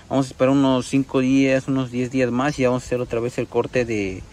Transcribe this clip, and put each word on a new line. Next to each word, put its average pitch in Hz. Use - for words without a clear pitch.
vamos 131
a 131
esperar 131
unos 135
cinco 135
días, 131
unos 131
diez 120
días 127
más 131
y 131
vamos 127
a -
hacer 123
otra 120
vez 120
el 117
corte 123
de 104